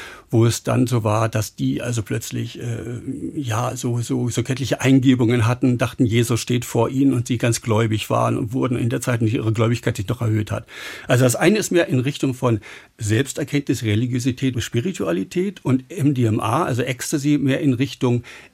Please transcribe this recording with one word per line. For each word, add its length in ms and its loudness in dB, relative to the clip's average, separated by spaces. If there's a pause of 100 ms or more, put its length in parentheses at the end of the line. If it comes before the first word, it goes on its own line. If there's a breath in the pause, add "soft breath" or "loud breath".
(300 loud breath)
wo 160 4
es 180 0
dann 240 2
so 160 0
war, 240 2
dass 300 -4
die 240 -2
also 220 -4
plötzlich, 540 -6
äh, 440 -8 (340)
ja, 400 -4
so, 240 -4
so, 300 -4
so 140 -2
göttliche 360 -4
Eingebungen 680 4
hatten, 320 2
dachten, 280 0
Jesus 340 2
steht 240 -2
vor 260 0
ihnen 240 2
und 140 -2
sie 100 0
ganz 240 0
gläubig 480 0
waren 280 0
und 160 -4
wurden 240 0
in 120 0
der 120 -4
Zeit, 180 0
in 80 2
der 80 0
ihre 160 0
Gläubigkeit 460 0
sich 100 -6
noch 140 -4
erhöht 320 -2
hat. 140 -8 (380 loud breath)
Also 200 4
das 100 4
eine 220 4
ist 120 -2
mehr 200 2
in 100 2
Richtung 340 -2
von 280 0 (360 loud breath)
Selbsterkenntnis, 840 -2
Religiosität 720 0
und 60 -2
Spiritualität 1040 -4
und 240 2
M 240 0
D 100 2
M 160 2
A, 240 0
also 180 -2
Ecstasy, 580 0
mehr 200 0
in 140 2
Richtung 500 0 (300 loud breath)